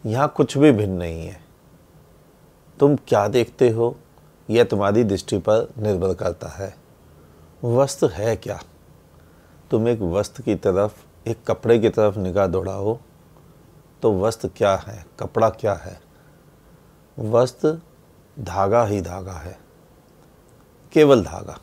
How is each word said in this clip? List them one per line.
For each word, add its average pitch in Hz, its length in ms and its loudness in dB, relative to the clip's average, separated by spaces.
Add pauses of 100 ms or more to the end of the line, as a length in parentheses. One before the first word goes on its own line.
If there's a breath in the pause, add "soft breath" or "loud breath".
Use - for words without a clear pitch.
यहाँ 127 220 0
कुछ 139 300 -2
भी 147 140 8
भिन्न 101 260 0
नहीं 82 300 -8
है। 95 140 -18 (1400)
तुम 143 160 6 (120)
क्या 104 200 2
देखते 120 420 2
हो, 117 260 -2 (540)
यह 113 140 4
तुम्हारी 104 400 2
दृष्टि 101 340 -2
पर 110 400 0
निर्भर 95 360 -2
करता 85 340 -6
है। 95 280 -14 (880 soft breath)
वस्तु 127 440 0
है 107 280 -2
क्या? 95 240 -10 (1120 soft breath)
तुम 113 160 0
एक 113 140 0
वस्तु 98 420 -4
की 107 120 0
तरफ, 98 400 0 (320)
एक 113 100 -6 (100)
कपड़े 117 320 0
की 107 100 2
तरफ 104 280 0
निगाह 95 300 0
दौड़ाओ 95 500 -4 (1040)
तो 104 180 2
वस्तु 104 360 -2
क्या 98 200 2
है, 98 300 -14 (140)
कपड़ा 110 300 0
क्या 107 240 -4
है? 90 280 -12 (1160 soft breath)
वस्तु 127 580 0 (600)
धागा 98 460 0
ही 101 160 -2
धागा 92 320 -12
है, 87 260 -16 (1300)
केवल 139 300 6
धागा। 90 400 -12